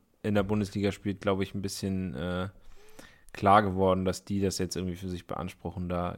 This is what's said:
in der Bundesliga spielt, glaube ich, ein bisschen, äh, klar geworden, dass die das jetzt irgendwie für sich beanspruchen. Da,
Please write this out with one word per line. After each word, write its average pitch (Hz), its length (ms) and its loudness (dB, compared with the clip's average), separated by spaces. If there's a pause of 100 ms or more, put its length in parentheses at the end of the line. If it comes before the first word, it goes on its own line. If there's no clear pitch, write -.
(220)
in 104 140 0
der 101 80 4
Bundesliga 101 480 0
spielt, 98 280 -6
glaube 98 220 2
ich, - 120 -4
ein 101 80 -6
bisschen, 95 520 -4
äh, 90 340 -4 (840)
klar 101 300 8
geworden, 92 420 2
dass 92 200 -2
die 101 160 -2
das 95 180 2
jetzt 90 180 -4
irgendwie 90 200 -4
für 92 120 -10
sich 87 180 -8
beanspruchen. 90 640 -8
Da, 87 300 -2